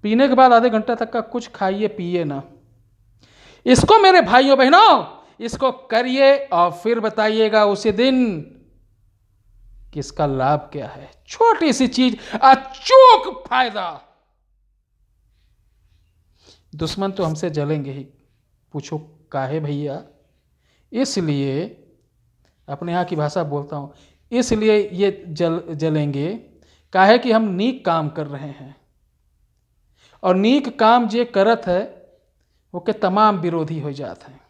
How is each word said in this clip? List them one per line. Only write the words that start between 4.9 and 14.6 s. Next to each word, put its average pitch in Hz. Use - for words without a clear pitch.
इसको 233
करिए 254
और 254
फिर 233
बताइएगा 214
उसी 202
दिन 240
कि 151
इसका 147
लाभ 139
क्या 139
है। 139
छोटी 427
सी 254
चीज, 254
अचूक 415
फायदा। 208